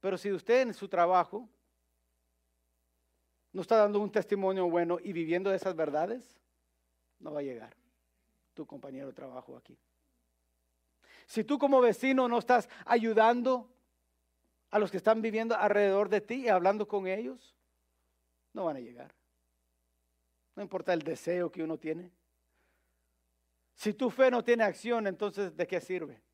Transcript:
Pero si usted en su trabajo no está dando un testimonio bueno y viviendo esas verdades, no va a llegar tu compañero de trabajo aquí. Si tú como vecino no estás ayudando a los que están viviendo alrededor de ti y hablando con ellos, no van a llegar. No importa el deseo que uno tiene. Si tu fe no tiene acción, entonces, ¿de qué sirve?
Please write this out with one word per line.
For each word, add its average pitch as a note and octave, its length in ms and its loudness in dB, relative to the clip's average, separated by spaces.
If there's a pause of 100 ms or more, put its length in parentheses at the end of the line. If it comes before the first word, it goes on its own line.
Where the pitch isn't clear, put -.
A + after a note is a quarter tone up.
Pero F#3+ 160 -4
si G3+ 160 -6
usted A#3 300 2
en A#3 120 -4
su G3 140 -14
trabajo F3+ 600 2 (2000)
no F#3+ 80 -8
está G3+ 160 2
dando G#3 240 4
un G#3 100 -6
testimonio F#3+ 600 -2
bueno E3+ 320 0
y G3 100 -10
viviendo F3 400 -2
esas F#3 240 -4
verdades, D#3+ 640 -4 (800)
no D3+ 140 -14
va D3 80 -6
a - 20 -6
llegar A#2 340 -12 (760)
tu D#3 120 -14
compañero C#3 420 -14
de B2+ 40 -14
trabajo B2+ 440 -16
aquí. B2 220 -20 (1500)
Si A3 180 -4
tú C4+ 140 0
como C4+ 220 6
vecino B3+ 480 4
no A#3 100 0
estás A#3+ 300 2 (180)
ayudando A#3 880 2 (1000)
a G#3 60 4
los F#3+ 100 0
que F#3+ 60 -8
están G#3+ 260 2
viviendo A3+ 340 -2
alrededor G3+ 520 2
de G#3 120 2
ti B3 260 -6
y - 20 0
hablando G3+ 400 2
con G3 180 -4
ellos, A#3 480 -8 (1000)
no G3+ 120 -8
van D#3 120 -2
a C3 40 -12
llegar. A#2+ 340 -20 (1400)
No G3+ 80 -10
importa F3+ 280 -4
el E3 100 0
deseo E3+ 500 -4
que D#3+ 100 -8
uno D#3+ 160 -6
tiene. E3+ 320 -10 (1600)
Si G#3 220 -4
tu A#3+ 160 -2
fe C4 220 4
no A#3+ 100 0
tiene A#3 220 2
acción, A3 420 -2
entonces, G3 500 -6
¿de E3+ 120 -2
qué F3+ 120 -4
sirve? D#3+ 540 -10